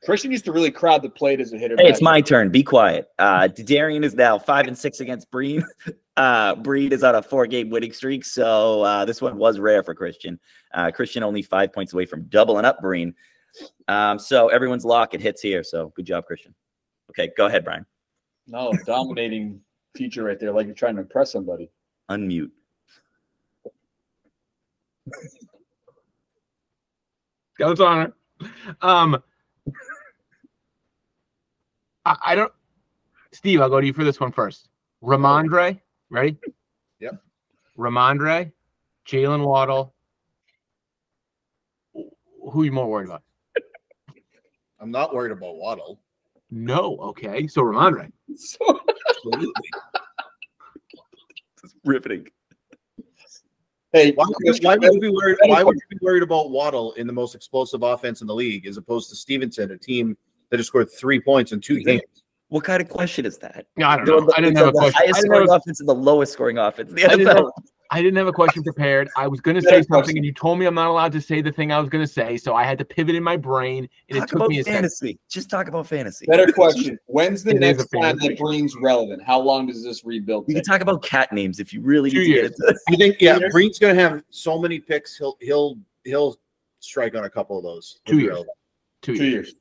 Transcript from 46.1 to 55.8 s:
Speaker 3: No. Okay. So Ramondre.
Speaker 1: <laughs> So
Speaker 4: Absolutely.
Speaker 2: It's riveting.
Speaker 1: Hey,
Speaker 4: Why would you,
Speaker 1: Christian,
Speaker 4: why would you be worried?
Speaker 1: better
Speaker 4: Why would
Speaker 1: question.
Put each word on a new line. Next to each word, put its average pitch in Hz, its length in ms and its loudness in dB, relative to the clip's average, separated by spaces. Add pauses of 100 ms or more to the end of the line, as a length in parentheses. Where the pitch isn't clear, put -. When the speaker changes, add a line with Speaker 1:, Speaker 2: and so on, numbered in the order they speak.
Speaker 3:
No. 123 480 -6
Okay. 117 480 -10
So 143 160 -2
Ramondre. 127 540 0
Speaker 1:
<laughs> - 220 -20
So - 200 -20 (500)
Speaker 4:
Absolutely. - 440 -6 (2000)
Speaker 2:
It's 180 100 -20 (100)
riveting. 127 420 -4 (1700)
Speaker 1:
Hey, 147 200 6
Speaker 4:
Why 143 140 2
would 208 140 -6
you, 170 100 2
Speaker 1:
Christian, 160 160 0
Speaker 4:
why 190 100 6
would 214 180 6
you 202 60 0
be 302 80 -2
worried? 190 320 0
Speaker 1:
better 622 120 8
Speaker 4:
Why 180 100 6
would 190 140 4
Speaker 1:
question. - 160 -14